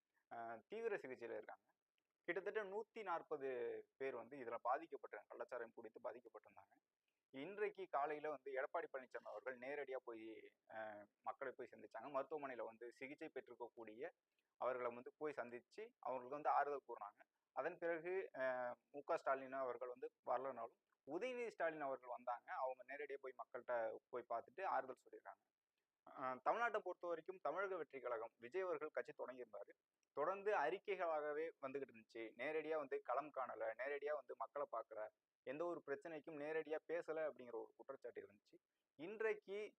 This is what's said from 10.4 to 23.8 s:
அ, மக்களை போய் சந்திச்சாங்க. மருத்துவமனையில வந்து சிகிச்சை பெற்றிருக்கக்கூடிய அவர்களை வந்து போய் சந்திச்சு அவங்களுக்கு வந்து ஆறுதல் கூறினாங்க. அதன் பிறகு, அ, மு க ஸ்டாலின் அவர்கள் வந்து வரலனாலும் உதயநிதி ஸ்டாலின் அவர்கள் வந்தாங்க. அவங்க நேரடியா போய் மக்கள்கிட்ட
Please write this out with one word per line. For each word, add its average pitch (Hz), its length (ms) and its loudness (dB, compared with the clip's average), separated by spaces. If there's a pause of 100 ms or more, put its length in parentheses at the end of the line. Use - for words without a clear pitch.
அ, 107 360 -6 (180)
மக்களை 120 340 -2
போய் 123 140 -4
சந்திச்சாங்க. 110 340 -8
மருத்துவமனையில 135 580 0
வந்து 113 280 -6
சிகிச்சை 139 420 -6
பெற்றிருக்கக்கூடிய 120 760 -6 (480)
அவர்களை 123 360 4
வந்து 120 240 -8
போய் 151 160 0
சந்திச்சு 123 540 -6 (120)
அவங்களுக்கு 127 300 -2
வந்து 147 200 2
ஆறுதல் 139 380 6
கூறினாங்க. 107 340 -8 (300)
அதன் 160 260 0
பிறகு, 170 580 0
அ, 127 380 2 (180)
மு 143 120 -8
க 165 140 4
ஸ்டாலின் 135 340 2
அவர்கள் 127 380 0
வந்து 127 220 -6 (140)
வரலனாலும் 123 500 0 (360)
உதயநிதி 240 380 0
ஸ்டாலின் 160 320 0
அவர்கள் 131 280 0
வந்தாங்க. 120 440 -4
அவங்க 131 340 0
நேரடியா 139 340 -4
போய் 131 160 -6
மக்கள்கிட்ட 117 600 0 (120)